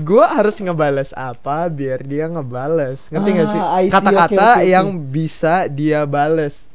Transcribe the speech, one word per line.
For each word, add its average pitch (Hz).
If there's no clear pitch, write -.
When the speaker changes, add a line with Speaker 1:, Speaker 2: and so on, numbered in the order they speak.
Speaker 1:
gua 208
harus 208
ngebales 156
apa 139
biar 135
dia 143
ngebales?" 139
Ngerti 196
nggak 170
sih? 208
Speaker 2:
Ah, 180
I 185
see, 190
Speaker 1:
Kata-kata 196
Speaker 2:
oke, 180
oke, 240
oke. 185
Speaker 1:
yang 185
bisa 156
dia 151
bales. 147